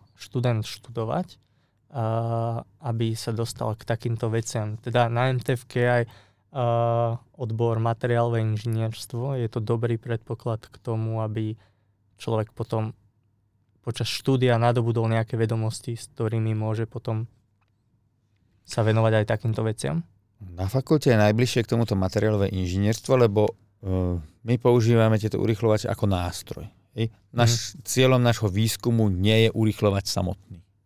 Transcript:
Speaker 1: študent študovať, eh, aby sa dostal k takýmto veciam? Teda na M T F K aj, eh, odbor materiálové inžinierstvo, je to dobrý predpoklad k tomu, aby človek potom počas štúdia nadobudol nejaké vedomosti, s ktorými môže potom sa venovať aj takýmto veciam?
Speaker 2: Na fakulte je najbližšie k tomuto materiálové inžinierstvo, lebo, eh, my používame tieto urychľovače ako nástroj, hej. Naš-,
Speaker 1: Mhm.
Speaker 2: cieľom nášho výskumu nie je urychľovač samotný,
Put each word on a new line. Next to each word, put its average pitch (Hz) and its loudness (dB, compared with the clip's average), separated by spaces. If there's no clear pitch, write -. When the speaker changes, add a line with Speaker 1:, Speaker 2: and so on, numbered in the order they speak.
Speaker 1:
študent 120 -2
študovať, 120 -6
eh, 117 -6
aby 113 -4
sa 117 -6
dostal 113 -4
k - -14
takýmto 113 -4
veciam? 110 -4
Teda 120 0
na 120 0
M 127 -2
T 135 -2
F 120 -4
K - -20
aj, 123 2
eh, - -6
odbor 113 -2
materiálové 117 0
inžinierstvo, 113 -4
je 120 -2
to - -6
dobrý 117 -2
predpoklad 113 -6
k - -20
tomu, 113 -4
aby 110 -4
človek 110 -4
potom 110 -4
počas 117 -6
štúdia 127 2
nadobudol 117 2
nejaké 113 -2
vedomosti, 113 -2
s - -14
ktorými 110 -2
môže 107 -2
potom 113 -6
sa - -4
venovať 110 4
aj 107 2
takýmto 110 -2
veciam? 135 -2
Speaker 2:
Na 92 -6
fakulte 135 2
je 113 6
najbližšie 110 4
k - -8
tomuto 117 0
materiálové 98 0
inžinierstvo, 98 0
lebo, 107 4
eh, 92 0
my 117 0
používame 113 4
tieto 104 -2
urychľovače 107 0
ako - -2
nástroj, 90 -4
hej. 113 -4
Naš-, 117 0
Speaker 1:
Mhm. - -18
Speaker 2:
cieľom 131 4
nášho 117 2
výskumu 110 2
nie 107 4
je - 4
urychľovač 107 0
samotný, 92 -6